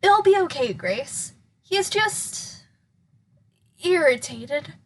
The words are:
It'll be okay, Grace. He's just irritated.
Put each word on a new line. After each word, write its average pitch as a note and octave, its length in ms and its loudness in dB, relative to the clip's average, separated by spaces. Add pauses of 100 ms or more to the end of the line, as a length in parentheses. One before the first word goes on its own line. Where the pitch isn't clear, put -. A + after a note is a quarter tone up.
It'll G4+ 220 6
be G4+ 160 6
okay, C#4+ 340 -2
Grace. G3 600 -6 (280)
He's F#4+ 300 -2
just - 760 -4 (1200)
irritated. C#4 920 0 (120)